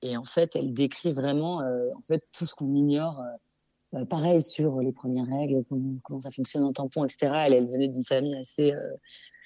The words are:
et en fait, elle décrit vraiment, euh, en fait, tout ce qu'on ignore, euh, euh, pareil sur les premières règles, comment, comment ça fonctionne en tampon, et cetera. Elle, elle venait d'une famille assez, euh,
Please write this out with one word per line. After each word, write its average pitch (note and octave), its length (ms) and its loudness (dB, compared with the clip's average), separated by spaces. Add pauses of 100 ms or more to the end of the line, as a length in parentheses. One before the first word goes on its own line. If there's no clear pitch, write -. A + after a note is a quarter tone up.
et B2 160 -4
en A#2+ 60 -8
fait, E3 300 2
elle C3+ 200 -2
décrit C#3 380 0
vraiment, D3 500 0
euh, B2 340 0
en - 60 -16
fait, D#3+ 300 0
tout - 120 -6
ce - 100 -6
qu'on C#3 200 0
ignore, D3 460 2
euh, - 800 -14
euh, B2 40 -4
pareil E3 380 4
sur C#3+ 380 0
les B2+ 120 2
premières B2+ 360 -2
règles, C#3 380 0
comment, C3+ 360 -2
comment C3+ 180 -10
ça C3 100 -10
fonctionne C#3 340 -2
en C3+ 100 0
tampon, C#3 320 -2
et - 20 -2
cetera. D3+ 380 2
Elle, C3+ 80 8
elle B2 140 6
venait C3 200 0
d'une B2+ 160 -4
famille C#3 320 0
assez, C#3+ 360 0
euh, C#3 240 -8 (500)